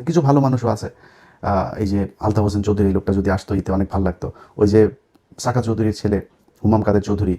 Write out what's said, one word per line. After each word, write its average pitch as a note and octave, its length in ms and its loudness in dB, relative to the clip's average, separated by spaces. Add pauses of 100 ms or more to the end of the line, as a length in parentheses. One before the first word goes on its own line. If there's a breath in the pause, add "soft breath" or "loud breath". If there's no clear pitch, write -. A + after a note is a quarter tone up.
কিছু E3 160 0
ভালো C#3+ 180 4
মানুষও B2+ 280 0
আছে। G#2+ 220 -4 (520 soft breath)
আহ, - 360 -4
এই G#2+ 100 -2
যে G2 200 -2 (120)
আলতাফ G#2+ 240 0
হোসেন G2+ 180 0
চৌধুরী, G2+ 260 2
এই F#2+ 60 2
লোকটা G2 200 -2
যদি G2 160 0
আসতো, G2 260 -2
ইতে F#2+ 160 -4
অনেক F#2+ 200 0
ভালো F#2+ 140 0
লাগতো। F2 260 -4 (260 loud breath)
ওই G#2+ 100 4
যে G#2+ 220 6 (480)
সাকা B2 240 -2
চৌধুরীর G#2+ 320 -2
ছেলে G2+ 280 -2 (420)
হুমাম G#2+ 180 2
কাদের G2+ 200 2
চৌধুরী, G2 380 -2